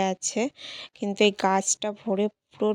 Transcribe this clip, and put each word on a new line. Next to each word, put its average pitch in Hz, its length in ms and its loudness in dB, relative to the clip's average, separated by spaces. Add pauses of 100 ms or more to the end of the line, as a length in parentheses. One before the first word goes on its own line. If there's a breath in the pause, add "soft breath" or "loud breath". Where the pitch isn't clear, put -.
(100)
আছে, - 300 -4 (540 loud breath)
কিন্তু 202 300 -4
এই 208 80 6 (100)
গাছটা 196 500 0
ভরে, 202 340 -2 (220)
পুরো - 260 -2